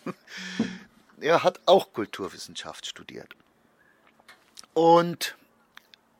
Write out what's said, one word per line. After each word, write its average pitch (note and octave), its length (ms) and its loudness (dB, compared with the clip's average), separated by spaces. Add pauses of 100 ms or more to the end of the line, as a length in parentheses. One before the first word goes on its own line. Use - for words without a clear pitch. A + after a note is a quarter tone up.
<laughs> - 0 - (1160)
Er D3+ 200 2
hat - 240 0
auch F#3 260 4
Kulturwissenschaft - 920 -10
studiert. - 500 -16 (1400)
Und E3+ 640 4 (840)